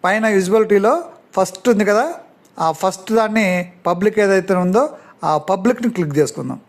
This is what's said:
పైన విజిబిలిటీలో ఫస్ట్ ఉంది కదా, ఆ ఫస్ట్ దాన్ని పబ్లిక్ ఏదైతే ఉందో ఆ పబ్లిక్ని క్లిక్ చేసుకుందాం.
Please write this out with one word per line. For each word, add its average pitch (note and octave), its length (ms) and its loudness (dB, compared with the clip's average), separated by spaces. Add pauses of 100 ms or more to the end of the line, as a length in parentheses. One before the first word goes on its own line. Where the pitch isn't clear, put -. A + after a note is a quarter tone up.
పైన A3 240 0
విజిబిలిటీలో G#3 760 2 (320)
ఫస్ట్ F#3+ 340 -2
ఉంది G3+ 160 2
కదా, A#3 280 0 (460)
ఆ D#3+ 120 0
ఫస్ట్ F#3 420 -4
దాన్ని G#3 600 0 (120)
పబ్లిక్ F#3+ 340 0
ఏదైతే F#3+ 340 2
ఉందో F#3 440 0 (260)
ఆ D#3 140 0
పబ్లిక్ని G#3+ 520 0
క్లిక్ D3+ 280 -4
చేసుకుందాం. C#3 520 -2